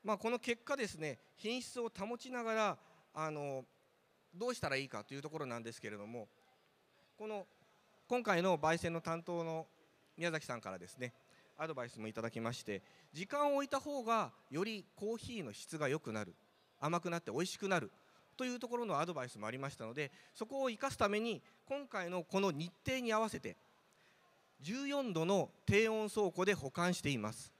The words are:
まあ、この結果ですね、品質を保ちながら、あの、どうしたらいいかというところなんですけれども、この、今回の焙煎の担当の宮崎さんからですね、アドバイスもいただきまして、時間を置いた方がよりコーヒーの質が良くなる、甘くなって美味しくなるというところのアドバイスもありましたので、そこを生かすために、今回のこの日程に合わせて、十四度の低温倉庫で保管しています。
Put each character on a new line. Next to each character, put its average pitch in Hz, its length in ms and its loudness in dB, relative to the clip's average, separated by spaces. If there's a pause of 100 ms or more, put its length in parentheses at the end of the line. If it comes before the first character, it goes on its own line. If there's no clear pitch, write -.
ま 220 120 0
あ、 190 40 -2
こ 226 100 -2
の 240 120 2
結 240 240 -2
果 277 120 0
で 226 120 0
す - 80 -8
ね、 151 220 -4 (180)
品 240 260 -2
質 - 180 -8
を 233 80 -2
保 220 300 -6
ち 254 140 -10
な 240 100 -4
が 226 120 0
ら、 208 240 4 (360)
あ 156 160 -2
の、 143 340 -4 (720)
ど 220 140 -2
う 247 60 0
し - 60 -8
た 151 80 4
ら 135 80 8
い 139 80 4
い 127 40 -8
か 107 160 -4
と 135 100 -10
い 139 40 -6
う 139 40 -8
と 151 80 -8
こ 156 80 -6
ろ 147 80 -2
な 117 120 -2
ん 117 40 -6
で 113 80 -6
す - 100 -12
け 117 80 -6
れ 104 80 -6
ど 104 100 -8
も、 113 220 -8 (880)
こ 214 120 -8
の、 202 180 -4 (600)
今 247 140 4
回 190 200 6
の 180 160 6
焙 160 200 6
煎 170 140 0
の 165 80 -2
担 165 220 -2
当 170 200 -2
の 160 240 -4 (500)
宮 170 140 0
崎 156 160 -2
さ 127 80 -2
ん 113 60 -4
か 98 100 -6
ら 95 80 -6
で 87 80 -12
す - 100 -16
ね、 123 160 -6 (460)
ア 160 80 -2
ド 160 80 -6
バ 123 100 -4
イ 120 60 -8
ス - 80 -14
も 110 80 -6
い 110 60 -4
た 113 100 -4
だ 113 80 0
き 117 100 -6
ま 117 120 0
し - 100 -8
て、 98 200 -4 (300)
時 175 140 -8
間 285 260 2
を 277 40 4
置 277 80 2
い 277 40 -6
た 269 120 0
方 285 240 -4
が 214 280 2 (180)
よ 151 120 0
り 214 220 -4 (100)
コ 214 200 -4
ー - 20 -4
ヒ - 240 -10
ー - 20 -6
の 117 100 -6
質 - 240 -12
が 147 120 2
良 151 100 2
く 117 140 -6
な 107 120 -2
る、 87 100 -12 (440)
甘 165 220 0
く 175 100 -4
な 170 80 -2
っ - 20 -2
て 104 120 -6
美 127 60 0
味 185 80 2
し - 120 -8
く 196 100 -4
な 180 120 4
る 104 100 -6 (460)
と 254 80 -2
い 247 100 -2
う 240 60 -8
と 247 80 -6
こ 240 80 -2
ろ 240 100 -2
の 147 140 2
ア 170 60 2
ド 180 60 -4
バ 135 120 -4
イ 123 40 -8
ス 110 100 -14
も 107 80 -4
あ 110 40 0
り 131 80 -6
ま 139 120 -4
し - 60 -16
た 113 100 -8
の 113 60 -8
で、 139 200 -4 (220)
そ 220 120 -6
こ 269 160 -4
を 254 80 2
生 214 100 -8
か 269 100 -2
す - 60 -8
た 208 120 4
め 208 100 2
に、 220 240 -2 (240)
今 277 220 -4
回 180 220 -4
の 180 120 -2
こ 190 160 -2
の 196 140 4
日 165 200 -4 (140)
程 262 140 2
に 233 120 0
合 214 80 4
わ 220 80 2
せ - 120 -6
て、 95 160 -8 (1040)
十 240 260 -4
四 277 260 2
度 160 120 2
の 180 260 4 (160)
低 214 220 8
温 220 200 2
倉 202 220 4
庫 180 140 2
で 202 100 6
保 139 160 -2
管 175 240 4
し - 80 -4
て 143 80 2
い 131 80 4
ま 107 140 0
す。 - 280 -12